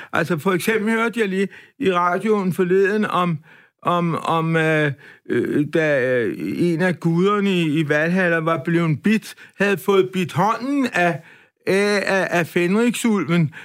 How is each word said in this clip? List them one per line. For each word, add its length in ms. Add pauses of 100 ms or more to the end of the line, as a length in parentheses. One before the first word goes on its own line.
(120)
Altså, 260
for 140
eksempel 400
hørte 280
jeg 80
lige 200 (300)
i 140
radioen 600
forleden 520
om, 340 (440)
om, 320
om, 420
øh, 360 (380)
øh, 440
da, 260 (180)
øh, 160 (220)
en 260
af 180
guderne 520
i, 280
i 80
Valhalla 520
var 240
blevet 380
bidt, 320 (240)
havde 180
fået 360
bidt 200
hånden 600
af, 280 (460)
af, 400
af, 220 (100)
af 80
fændriksulven, 1080 (100)